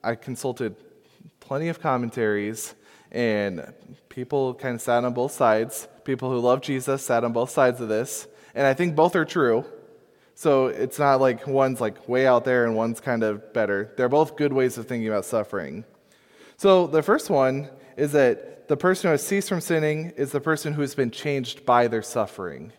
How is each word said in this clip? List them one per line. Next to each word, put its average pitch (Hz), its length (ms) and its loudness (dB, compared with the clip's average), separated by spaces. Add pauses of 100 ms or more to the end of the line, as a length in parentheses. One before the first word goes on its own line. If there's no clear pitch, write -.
I 117 120 -2
consulted 123 600 -8 (640)
plenty 151 260 -6
of 165 140 -8
commentaries, 113 920 -2 (380)
and 104 640 -2 (340)
people 127 460 -4
kind 123 220 -6
of 113 60 -12
sat 120 220 2
on 123 100 -2
both 123 200 -2
sides. 113 560 2 (160)
People 131 260 -4
who 123 80 0
love 123 220 4
Jesus 135 420 -4
sat 120 220 0
on 117 80 -2
both 120 160 -2
sides 123 320 2
of 113 80 -8
this, 110 360 -4 (300)
and 139 100 2
I 135 80 4
think 165 220 0
both 170 220 4
are 156 80 2
true. 123 400 2 (680)
So 135 340 2
it's - 300 -4
not 139 220 4
like 127 260 2
one's, 135 360 2
like, - 260 -6
way 127 180 2
out 123 200 4
there 123 200 2
and 113 100 -2
one's 113 260 -4
kind 120 200 -2
of 107 300 -4
better. 104 460 -2
They're 127 120 0
both 151 280 2
good 147 160 0
ways 131 240 0
of 113 100 -12
thinking 113 220 -4
about 104 160 -2
suffering. 101 580 -6 (720)
So 185 320 4
the 151 160 2
first 240 260 0
one 135 400 0 (280)
is 143 160 0
that - 540 2
the 143 100 0
person 185 320 0
who - 20 4
has 143 100 2
ceased 196 280 -2
from 180 100 -2
sinning 156 560 -2
is 135 160 -4
the 143 80 -2
person 151 340 -2
who 151 80 -4
has 139 140 -4
been 123 160 0
changed 139 540 -6
by 120 220 4
their 110 140 -2
suffering. 92 760 -8